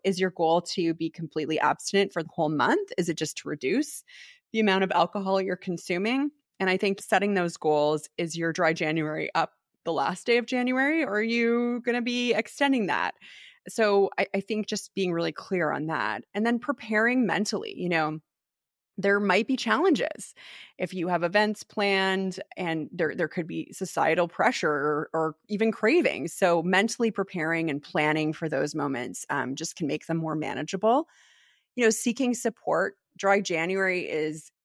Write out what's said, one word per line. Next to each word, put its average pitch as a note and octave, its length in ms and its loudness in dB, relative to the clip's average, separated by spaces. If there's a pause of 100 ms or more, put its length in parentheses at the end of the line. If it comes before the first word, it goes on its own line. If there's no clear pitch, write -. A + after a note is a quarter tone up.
is F#3+ 140 2
your F#3 120 2
goal E3+ 320 4
to E3 320 0
be E3 160 -4
completely D#3 500 -4
abstinent - 520 2
for E3 100 -2
the D#3+ 120 -8
whole D#3 140 0
month? G3+ 500 2
Is E3+ 100 0
it D#3+ 80 0
just - 220 -6
to D3 100 -12
reduce D3+ 540 -2 (500)
the A3 80 2
amount F#3+ 240 4
of F#3 80 -2
alcohol F#3+ 480 2
you're F#3+ 160 -2
consuming? G#3 760 -2 (280)
And F#3+ 100 2
I F#3 80 2
think G3 240 0
setting G3+ 340 2
those F3 220 0
goals, D3+ 520 2 (100)
is E3+ 180 -4
your E3 160 -2
dry E3 200 2
January D#3 600 -2
up - 180 0 (320)
the E3 80 -2
last D3 340 -2
day A#3+ 100 4
of A#3+ 100 0
January, C4 580 0
or G3+ 100 -4
are G#3 80 2
you A#3 640 2
gonna A#3+ 160 0
be A#3+ 320 0
extending B3+ 520 0
that? F2+ 280 0 (540)
So G3+ 500 4
I, - 160 0
I G3 60 0
think G#3+ 260 -4
just - 280 -8
being F#3 180 0
really E3 200 0
clear E3+ 380 -2
on D3 160 -2
that G#2+ 380 -2 (100)
and G#3 100 0
then A#3+ 140 2
preparing A#3 680 0
mentally, F#3+ 500 -2
you F3+ 120 -4
know, D#3 320 0 (760)
there G3+ 240 2
might G#3 260 4
be C4 100 0
challenges B3 800 0 (420)
if - 160 -4
you F3+ 160 -4
have F3 140 0
events G#3 400 2
planned F#3+ 760 0 (160)
and D#3+ 360 -4
there, E3 220 0
there D#3+ 140 0
could E3+ 180 -4
be E3 260 -8
societal E3+ 560 0
pressure F3+ 420 0
or, D3 440 0
or D#3+ 220 0 (120)
even G#3+ 240 0
cravings. G#3 640 2
So E3+ 280 2
mentally G#3 480 2
preparing E3 600 -2
and D3 120 -4
planning D#3 500 0
for D#3+ 160 -6
those D3 260 -2
moments, C3+ 560 -6
um, C3+ 240 -2
just - 220 -8
can D#3+ 100 -4
make D3+ 200 -4
them E3 120 -2
more D#3+ 160 -4
manageable. F#3+ 720 0 (680)
You A#3+ 80 0
know, A3+ 60 6
seeking B3 440 0
support, F#3+ 600 -2 (200)
dry G3 240 4
January F#3 640 -2
is, D#3 480 -4 (140)